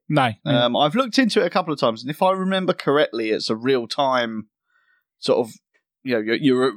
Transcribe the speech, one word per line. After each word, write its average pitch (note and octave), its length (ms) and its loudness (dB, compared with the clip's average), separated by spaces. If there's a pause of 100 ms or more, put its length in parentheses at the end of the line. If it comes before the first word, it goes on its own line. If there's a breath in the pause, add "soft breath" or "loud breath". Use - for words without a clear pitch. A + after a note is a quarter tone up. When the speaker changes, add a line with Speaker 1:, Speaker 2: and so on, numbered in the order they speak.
Speaker 1:
No. C3+ 220 2 (140)
Speaker 2:
Um, A#2+ 300 2
I've D3 200 2
looked B3+ 240 0
into G#3 220 2
it F3+ 40 2
a F3 60 -2
couple E3+ 200 -2
of C#3+ 80 -4
times, A2+ 220 -2
and B2 80 -10
if D#3 140 -4
I F#3 80 2
remember F#3+ 420 -2
correctly, C#3+ 560 0
it's - 220 -2
a A2+ 40 0
real-time A#2+ 920 -2 (720)
sort - 280 0
of, - 60 -18 (500)
you B2+ 120 -2
know, A2+ 60 0
you're, A2 160 0
you're B2+ 400 2